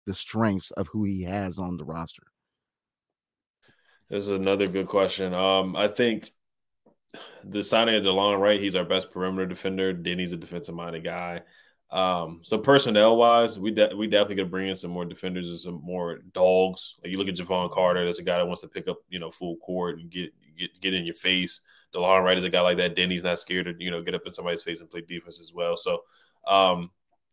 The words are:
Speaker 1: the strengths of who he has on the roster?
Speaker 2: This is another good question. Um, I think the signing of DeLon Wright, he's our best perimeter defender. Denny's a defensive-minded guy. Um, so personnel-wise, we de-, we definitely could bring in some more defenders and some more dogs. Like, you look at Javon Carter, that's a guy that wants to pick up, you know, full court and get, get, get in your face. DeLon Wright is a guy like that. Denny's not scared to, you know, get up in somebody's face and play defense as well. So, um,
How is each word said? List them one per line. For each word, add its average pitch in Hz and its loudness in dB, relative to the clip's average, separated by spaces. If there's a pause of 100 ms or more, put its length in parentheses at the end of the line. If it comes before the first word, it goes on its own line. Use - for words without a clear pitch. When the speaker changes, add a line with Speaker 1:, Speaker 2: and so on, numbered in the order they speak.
Speaker 1:
the 98 -6
strengths 107 -2
of 87 -6
who 107 -4
he 95 -2
has 92 -6
on 90 -6
the 76 -10
roster? 80 -10 (1900)
Speaker 2:
This 101 -4
is 101 -6
another 98 2
good 92 -2
question. 95 0
Um, 92 2
I 101 2
think 113 -2 (1120)
the 98 -4
signing 113 4
of 104 4
DeLon 98 4
Wright, 104 4
he's 98 0
our 90 2
best 92 0
perimeter 92 -2
defender. 95 -2
Denny's 90 -4
a 85 -6
defensive-minded 85 -10
guy. 87 -8 (500)
Um, 87 0
so - 0
personnel-wise, 117 6
we 101 -4
de-, 104 4
we 107 -4
definitely 101 2
could 95 -2
bring 95 -4
in 95 -4
some 90 -10
more 87 -6
defenders 90 -8
and 85 -10
some 87 -12
more 87 -6 (120)
dogs. 92 4
Like, 90 -8
you 95 -4
look 98 -2
at 92 -4
Javon 90 -2
Carter, 90 2
that's 87 -2
a 90 -10
guy 87 0
that 87 0
wants 87 -6
to 82 -16
pick 90 -12
up, 90 -4 (120)
you 92 -10
know, 82 -10
full 85 -10
court 87 -6
and 85 -18
get, 87 -10 (240)
get, 87 -12
get 95 -2
in 87 -2
your 85 -6
face. 92 -2 (320)
DeLon 92 4
Wright 92 4
is 90 0
a 90 -2
guy 90 4
like 90 4
that. 90 0
Denny's 90 0
not 87 0
scared 90 -4
to, 87 -8
you 90 -6
know, 85 -4
get 90 -6
up 87 -8
in 90 -14
somebody's 87 -6
face 85 -8
and 82 -20
play 87 -12
defense 85 -14
as 85 -20
well. 85 -2
So, 87 -4 (460)
um, 92 4 (440)